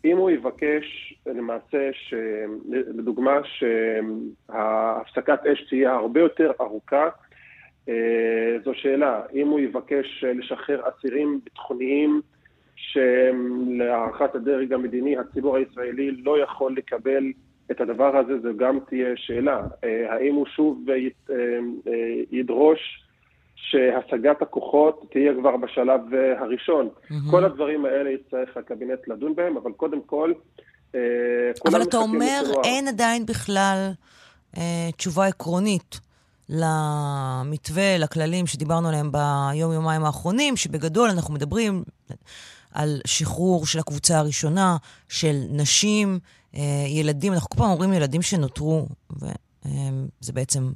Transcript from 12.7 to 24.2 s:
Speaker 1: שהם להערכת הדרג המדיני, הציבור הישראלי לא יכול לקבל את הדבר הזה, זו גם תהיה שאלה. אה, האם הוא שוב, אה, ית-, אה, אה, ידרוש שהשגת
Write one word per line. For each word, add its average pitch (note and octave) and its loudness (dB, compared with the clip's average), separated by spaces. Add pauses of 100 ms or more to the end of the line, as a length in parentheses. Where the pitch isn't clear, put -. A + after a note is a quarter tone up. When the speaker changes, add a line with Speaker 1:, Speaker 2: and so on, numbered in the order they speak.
Speaker 1:
שהם B2+ 2 (120)
להערכת A#2+ 0
הדרג C3 0
המדיני, B2+ -2
הציבור C3 -2
הישראלי C3 -4
לא C3+ 0
יכול C3 -2
לקבל C3+ -2 (480)
את B2+ -4
הדבר B2+ 2
הזה, B2+ 2
זו A#2 -4
גם C3 2
תהיה B2+ -2
שאלה. A#2+ -2 (220)
אה, A2+ -2
האם C#3 2
הוא C#3+ 2 (100)
שוב, C3+ 0
אה, C3+ 2
ית-, B2+ -6
אה, C3+ -2 (520)
אה, A#2 -2 (100)
ידרוש B2+ 2 (520)
שהשגת B2+ 2